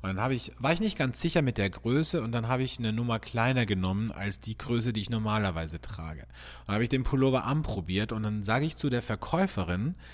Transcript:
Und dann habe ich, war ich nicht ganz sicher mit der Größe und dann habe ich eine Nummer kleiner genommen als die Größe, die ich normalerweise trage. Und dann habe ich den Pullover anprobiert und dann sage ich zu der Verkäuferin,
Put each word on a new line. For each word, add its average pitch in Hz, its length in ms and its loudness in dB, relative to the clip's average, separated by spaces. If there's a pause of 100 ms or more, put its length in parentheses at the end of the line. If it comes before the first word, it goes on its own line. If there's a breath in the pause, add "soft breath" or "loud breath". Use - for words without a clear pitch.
Und 95 60 -2
dann 95 120 -2
habe 131 140 0
ich, - 240 -6
war 135 120 2
ich 170 100 2
nicht 214 180 -2
ganz 131 220 0
sicher 170 200 4
mit 131 160 2
der 98 140 2
Größe 139 500 2
und 113 120 -4
dann 117 160 -2
habe 127 140 2
ich - 160 -4
eine 113 140 0
Nummer 117 260 0
kleiner 120 460 2
genommen 98 480 0
als 101 260 -4
die 110 200 -8
Größe, 117 340 0
die 107 80 0
ich 101 80 -6
normalerweise 101 720 0
trage. 80 420 -10
Und - 440 -18
dann 98 80 -2
habe 110 80 2
ich 117 80 0
den 131 140 2
Pullover 131 400 4
anprobiert 104 680 0
und 110 100 -2
dann 107 200 -2
sage 117 240 2
ich 160 100 -2
zu 143 140 0
der 120 100 2
Verkäuferin, 113 960 0 (200 loud breath)